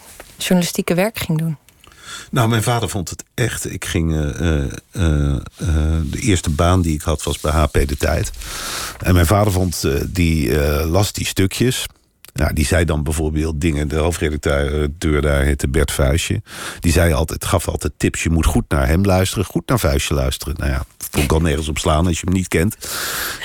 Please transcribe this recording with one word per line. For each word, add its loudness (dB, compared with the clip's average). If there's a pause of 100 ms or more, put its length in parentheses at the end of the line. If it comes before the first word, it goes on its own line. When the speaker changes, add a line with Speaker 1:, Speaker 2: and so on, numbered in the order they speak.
(360)
Speaker 1:
journalistieke 0
werk 0
ging -2
doen? -2 (760)
Speaker 2:
Nou, 2
mijn 2
vader 0
vond -6
het -14 (100)
echt, -4
ik -10
ging, 0
eh, -2
eh, 2 (260)
eh, 2
eh, -2 (640)
de -4
eerste 0
baan 4
die 2
ik -4
had -2
was -4
bij 0
H 4
P -2
De 0
Tijd. -2 (680)
En 2
mijn 6
vader 4
vond, 0
eh, 2 (140)
die, 2
eh, 0
las 0
die -6
stukjes. -2 (460)
Nou, -2
die 0
zei 2
dan 0
bijvoorbeeld -2
dingen, 0
de -2
hoofdredacteur, 0
eh, 0
daar 2
heette 0
Bert 0
Vuistje. 0 (380)
Die 2
zei 4
altijd, -2
gaf 0
altijd -4
tips. -2
Je 0
moet 4
goed 2
naar 2
hem 4
luisteren, 2
goed -4
naar 2
Vuistje 0
luisteren. -2
Nou -2
ja, -2 (120)
dat -12
kon 0
ik 2
al 4
nergens 0
op -4
slaan 2
als 0
je -6
hem 0
niet 0
kent. 0 (680)